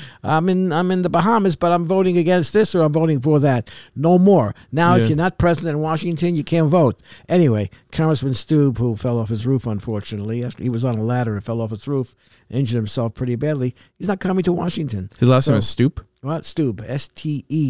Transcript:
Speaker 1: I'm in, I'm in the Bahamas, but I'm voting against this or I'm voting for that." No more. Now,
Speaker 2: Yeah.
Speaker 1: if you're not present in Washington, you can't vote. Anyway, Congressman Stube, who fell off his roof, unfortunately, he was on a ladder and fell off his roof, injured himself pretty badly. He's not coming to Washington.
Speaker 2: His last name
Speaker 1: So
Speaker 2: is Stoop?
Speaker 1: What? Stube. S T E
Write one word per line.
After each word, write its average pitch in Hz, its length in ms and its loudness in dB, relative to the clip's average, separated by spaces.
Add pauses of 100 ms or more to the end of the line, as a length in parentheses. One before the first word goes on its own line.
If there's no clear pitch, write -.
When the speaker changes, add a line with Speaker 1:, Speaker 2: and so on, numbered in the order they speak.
(220)
Speaker 1:
I'm 160 280 0
in, 185 220 0
I'm 180 200 0
in 185 100 0
the 175 80 0
Bahamas, 190 460 2
but 170 160 0
I'm 175 140 0
voting 185 340 2
against 175 340 2
this 208 220 2
or 170 80 4
I'm 151 100 2
voting 160 280 2
for 151 180 2
that." 135 320 0 (240)
No 165 240 4
more. 180 340 4 (180)
Now, 170 220 4
Speaker 2:
Yeah. - 120 4
Speaker 1:
if 113 40 2
you're 156 80 2
not 180 220 -2
present 170 280 2
in 147 120 -4
Washington, 165 560 -2
you 147 80 -2
can't 165 260 2
vote. 147 320 2 (260)
Anyway, 123 440 2 (200)
Congressman 139 440 -2
Stube, 143 420 0
who 117 180 -2
fell 120 220 -4
off 110 120 -4
his 113 180 -4
roof, 135 180 0
unfortunately, 110 840 -6 (120)
he 120 100 -4
was 117 160 -4
on 123 100 -2
a 107 80 -4
ladder 117 300 -2
and 101 100 -6
fell 113 160 -6
off 110 120 -4
his 107 160 -12
roof, 135 260 -4 (380)
injured 123 240 -2
himself 117 400 -4
pretty 123 200 -4
badly. 131 380 -2 (240)
He's 180 100 -8
not 190 120 -2
coming 185 240 -2
to 175 100 2
Washington. 147 640 -4
Speaker 2:
His 123 120 4
last 127 180 4
name 120 80 4
Speaker 1:
So - 20 2
Speaker 2:
is 101 100 0
Stoop? - 380 0 (160)
Speaker 1:
What? 151 240 -6
Stube. 117 400 -4
S 135 300 -8
T 147 340 -6
E 147 80 -2 (120)